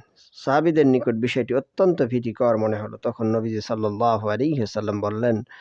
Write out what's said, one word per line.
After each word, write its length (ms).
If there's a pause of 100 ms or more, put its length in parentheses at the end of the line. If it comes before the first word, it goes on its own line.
(380)
সাহাবীদের 500
নিকট 280
বিষয়টি 380
অত্যন্ত 480
ভীতিকর 560
মনে 200
হলো। 200
তখন 280
নবীজি 360
সাল্লাল্লাহু 680
আলাইহি 300
ওয়াসাল্লাম 420
বললেন, 340 (260)